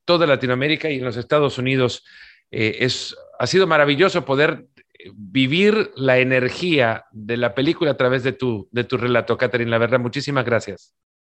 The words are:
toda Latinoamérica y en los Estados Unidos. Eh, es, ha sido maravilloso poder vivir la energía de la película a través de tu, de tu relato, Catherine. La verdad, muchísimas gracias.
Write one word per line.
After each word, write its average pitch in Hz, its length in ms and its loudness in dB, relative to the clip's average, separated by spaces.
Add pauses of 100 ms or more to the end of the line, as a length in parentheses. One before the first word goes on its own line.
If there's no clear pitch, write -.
toda 170 200 2
Latinoamérica 135 640 0
y 135 100 -4
en 127 60 -6
los 117 120 -6
Estados 139 400 0
Unidos. 127 480 -2 (460)
Eh, 110 300 -2
es, - 340 -4 (240)
ha 123 80 -2
sido 185 180 4
maravilloso 151 600 2
poder 143 420 0 (480)
vivir 185 800 0
la 131 240 4
energía 127 920 0
de 107 240 -8
la 117 200 -2
película 151 360 0
a 131 60 -2
través 127 260 0
de 127 100 -2
tu, 113 380 -4
de 117 120 -2
tu 117 120 -4
relato, 120 420 0
Catherine. 120 340 -2
La 117 80 2
verdad, 117 200 2
muchísimas 123 460 -4
gracias. 104 480 -4 (300)